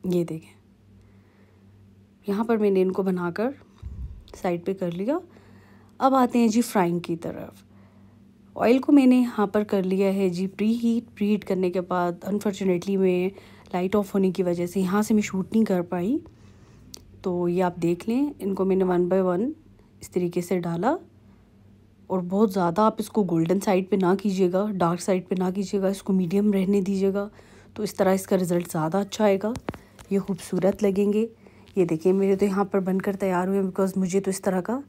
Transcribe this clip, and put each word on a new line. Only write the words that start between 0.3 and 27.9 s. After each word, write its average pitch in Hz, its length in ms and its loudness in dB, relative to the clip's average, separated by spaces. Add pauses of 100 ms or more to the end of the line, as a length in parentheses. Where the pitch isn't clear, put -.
यहाँ 202 180 -2
पर 226 120 0
मैंने 196 240 2
इनको 185 220 0
बनाकर 185 500 -2 (840)
साइड 175 300 -4
पे 196 80 -2
कर 185 200 -4
लिया। 220 260 -2 (800)
अब 262 140 4
आते 247 260 4
हैं 233 100 6
जी 226 120 2
फ्राइंग 175 400 0
की 170 140 -4
तरफ। - 480 -12 (920)
ऑयल 240 240 4
को 262 120 2
मैंने 254 280 8
यहाँ 233 280 0
पर 208 160 0
कर 202 200 -2
लिया 190 280 2
है 196 180 0
जी 180 200 -2
प्रीहीट। 233 680 0
प्रीहीट 208 280 0
करने 185 260 0
के 180 120 -2
बाद 175 420 -2
अनफॉर्चुनेटली 190 760 -2
मैं 185 340 2 (420)
लाइट 185 220 -2
ऑफ 202 180 0
होने 190 180 2
की 180 120 -2
वजह 175 240 -2
से 190 140 -2
यहाँ 190 220 0
से 220 100 0
मैं 208 80 4
शूट 190 320 -6
नहीं 226 120 4
कर 180 180 0
पाई, 185 340 -4 (1080)
तो 175 240 -2
ये 175 140 0
आप 175 180 -2
देख 175 300 -2
लें, 277 320 0
इनको 190 240 -2
मैंने 190 200 2
one 180 240 2
by 190 180 2
one 185 220 0 (520)
इस - 120 -20
तरीके 180 280 -2
से 185 180 -2
डाला 170 380 -2 (1120)
और 185 120 -2
बहुत 190 320 2
ज़्यादा 180 300 2
आप 220 160 2
इसको 214 260 -2
गोल्डन 170 340 2
साइड 190 300 0
पे 208 80 2
ना 185 180 4
कीजिएगा, 190 520 0
डार्क 180 340 0
साइड 185 260 -2
पे 196 80 -2
ना 185 160 0
कीजिएगा, 190 380 -2
इसको 196 240 -2
मीडियम 190 400 2
रहने 196 280 2
दीजिएगा, 196 480 0 (460)
तो 208 80 -6
इस 190 140 -8